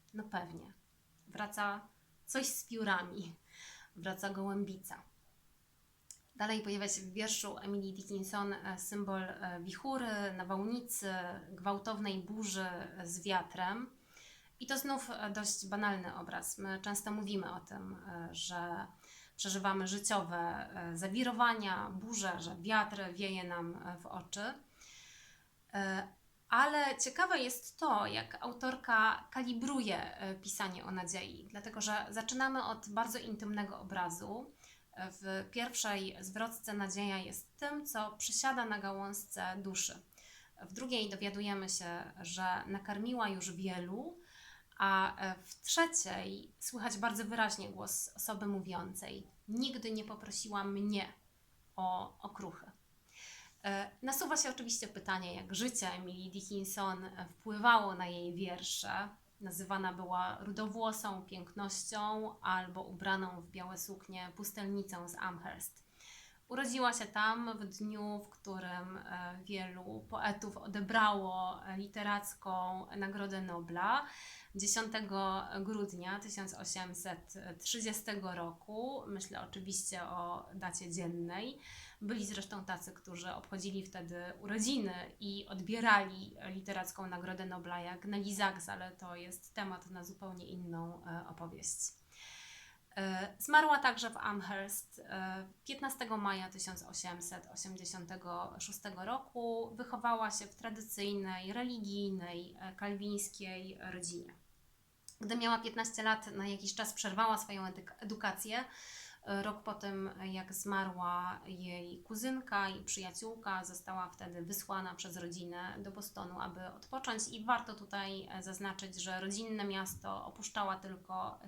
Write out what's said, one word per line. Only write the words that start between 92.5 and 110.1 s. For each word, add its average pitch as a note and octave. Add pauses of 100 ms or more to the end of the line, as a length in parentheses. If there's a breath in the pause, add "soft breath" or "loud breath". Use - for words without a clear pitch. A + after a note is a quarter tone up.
E, F#3+
zmarła D4+
także A#3
w A#3
Amherst, G3+
e, F#3+ (160)
piętnastego C4
maja F#3+
tysiąc F#3+
osiemset F3
osiemdziesiątego F3+
szóstego F#3+
roku. A#3
Wychowała A3+
się G#3
w -
tradycyjnej, G3+
religijnej, G3+
e, F#3+
kalwińskiej G3+ (140)
rodzinie. F3 (880)
Gdy A3
miała A#3
piętnaście A3+
lat, G#3+
na G3
jakiś G3
czas A3
przerwała G#3+
swoją G3
edyk-, F#3
edukację. G#3+ (600 loud breath)
E, G3
rok G#3
po G#3
tym, G3 (140)